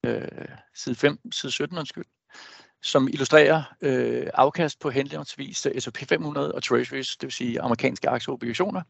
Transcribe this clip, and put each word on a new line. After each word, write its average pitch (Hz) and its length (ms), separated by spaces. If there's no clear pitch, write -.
Øh, - 420
side 131 200
fem, - 380
side - 200
sytten, 165 260
undskyld, - 260
som 135 260
illustrerer, 151 540
øh, 123 540
afkast 151 440
på 147 120
henholdsvis, 139 760
øh, 131 140
S - 60
og 120 60
P - 60
fem 160 240
hundrede 147 320
og - 80
treasuries, 127 540
det 135 100
vil 131 60
sige 120 280
amerikanske 120 480
aktier 123 200
og 139 60
obligationer 180 540